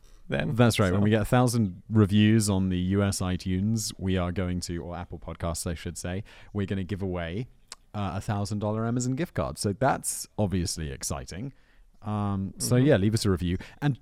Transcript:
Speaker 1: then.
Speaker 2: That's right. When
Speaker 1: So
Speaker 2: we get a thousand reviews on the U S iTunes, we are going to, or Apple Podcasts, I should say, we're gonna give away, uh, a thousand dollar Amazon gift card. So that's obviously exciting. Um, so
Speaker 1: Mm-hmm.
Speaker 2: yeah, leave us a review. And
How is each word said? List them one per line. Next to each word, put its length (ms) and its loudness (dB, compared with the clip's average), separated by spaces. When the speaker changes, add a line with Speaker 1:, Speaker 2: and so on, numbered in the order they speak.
Speaker 1:
then. 260 -2
Speaker 2:
That's 240 4
right. 140 4
When 80 2
Speaker 1:
So 40 4
Speaker 2:
we 60 4
get 120 4
a 20 0
thousand 680 2
reviews 580 6
on 200 2
the 100 0
U 240 2
S 180 0
iTunes, 800 0
we 180 0
are 140 0
going 300 -2
to, 180 -6
or 180 -8
Apple 220 -10
Podcasts, 500 -6
I 60 -4
should 240 -10
say, 240 -6
we're 140 -2
gonna 180 -4
give 180 -6
away, 460 -4
uh, 200 -4
a 60 -4
thousand 400 -4
dollar 260 -2
Amazon 300 -2
gift 180 -6
card. 240 -4
So 140 0
that's 560 -2
obviously 540 -2
exciting. 600 -8
Um, 560 -2
so 180 2
Speaker 1:
Mm-hmm. 100 6
Speaker 2:
yeah, 100 8
leave 180 2
us 100 -2
a 80 2
review. 260 0
And 200 0